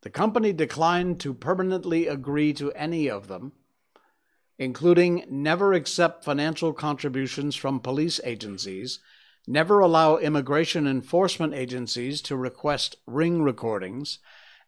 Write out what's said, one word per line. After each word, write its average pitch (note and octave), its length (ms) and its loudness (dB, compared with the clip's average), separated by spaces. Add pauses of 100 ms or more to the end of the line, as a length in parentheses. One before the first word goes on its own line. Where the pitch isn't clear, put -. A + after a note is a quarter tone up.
the - 60 -14
company G#3 460 0
declined E3+ 640 0
to C3+ 140 -6
permanently F3+ 720 0
agree D3 480 -2
to C#3+ 180 -6
any D#3 380 -2
of G2+ 180 -8
them, G2 240 -12 (1040)
including E3+ 680 4
never E3 460 2
accept E3+ 500 0
financial D3+ 480 -2
contributions C#3 840 -4
from C3+ 260 -4
police D3 440 -2
agencies, G2+ 760 -8 (480)
never E3 340 4
allow D#3+ 360 6
immigration D3+ 680 0
enforcement D#3+ 680 0
agencies B2+ 680 -6
to - 120 -6
request C3+ 600 -4 (100)
Ring D#3+ 360 0
recordings, A2+ 760 -2 (480)